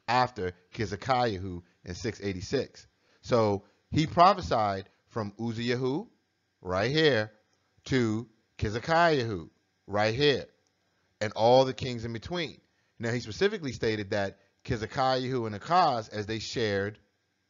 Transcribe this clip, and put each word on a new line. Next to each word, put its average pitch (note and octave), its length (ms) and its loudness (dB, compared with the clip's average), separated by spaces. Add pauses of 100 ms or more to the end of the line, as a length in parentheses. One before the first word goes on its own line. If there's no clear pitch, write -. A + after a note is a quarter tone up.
after A2+ 460 0 (200)
Kezekiahu G2+ 880 -2 (240)
in F2+ 100 -10
six G#2 280 -6
eighty-six. G2+ 640 -6 (360)
So G#2+ 420 0 (260)
he D#3 160 0
prophesied C#3 800 2 (200)
from G#2 300 -6
Uzziyahu, B2 680 -2 (560)
right F#2+ 280 0
here, C#3 420 2 (540)
to A2+ 400 2 (300)
Kezekiahu, A#2 920 0 (380)
right G#2 260 0
here, B2+ 320 2 (720)
and G#2 140 -4
all B2 300 6
the C3 100 -4
kings A#2+ 300 -6
in A#2 80 -6
between. C#3+ 480 -8 (400)
Now, A#2 100 -2
he B2 100 -2
specifically D3 520 -2
stated A2 380 -2
that G2+ 280 -2 (260)
Kezekiahu B2+ 840 -2
and G#2 140 -8
Achaz, D3+ 500 2
as G#2+ 160 -6
they A2 120 -4
shared G#2 600 -2 (520)